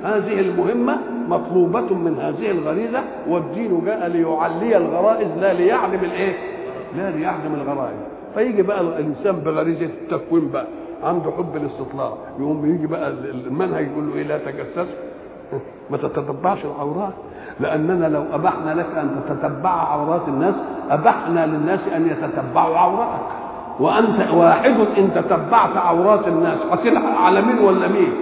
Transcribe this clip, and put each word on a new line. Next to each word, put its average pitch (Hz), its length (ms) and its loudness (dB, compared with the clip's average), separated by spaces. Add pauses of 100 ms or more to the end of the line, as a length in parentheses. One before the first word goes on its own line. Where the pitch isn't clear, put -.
هذه 202 360 0
المهمة 196 560 2 (320)
مطلوبة 180 640 2
من 165 240 0
هذه 151 320 -2
الغريزة، 190 500 -2 (280)
والدين 170 560 0
جاء 190 240 -2
ليعلي 165 680 2
الغرائز 185 520 2 (120)
لا 190 140 4
ليعدم 190 500 2
الإيه؟ 180 300 -2 (640)
لا 190 140 -2
ليعدم 160 440 -4
الغرائز. 135 420 -4 (380)
فيجي 214 280 2
بقى 196 180 0
الإنسان 165 640 -2
بغريزة 160 420 0
التكوين 165 680 -2
بقى، 131 140 -4 (380)
عنده 160 260 0
حب 170 260 -6
الاستطلاع، 135 560 -6 (280)
يقوم 147 340 0
يجي 156 120 -2
بقى 151 220 -4
ال-، 131 220 -6
ال-، - 160 -8
المنهج 160 460 -2
يقول 151 160 -4
له 147 60 -6
إيه؟ - 80 -4
"لا 151 160 -4
تجسس"، 147 500 -6 (1000)
ما 143 60 -4
تتتبعش 147 680 -4
العورات، 156 480 -6 (480)
لأننا 160 480 0
لو 151 240 0
أبحنا 160 420 0
لك 165 120 0 (100)
أن 147 140 -2 (180)
تتتبع 143 420 -2
عورات 160 580 0
الناس، 147 260 2 (360)
أبحنا 160 560 2
للناس 156 340 0 (160)
أن 165 100 2
يتتبعوا 156 720 0
عوراتك، 190 500 2 (540)
وأنت 196 540 4
واحد 170 400 6 (240)
إن 190 160 6
تتبعت 175 640 4
عورات 180 520 4
الناس، 165 300 2 (120)
هتلحق 190 500 2
على 185 220 6
مين 226 160 2
ولا 185 300 4
مين؟ 196 340 4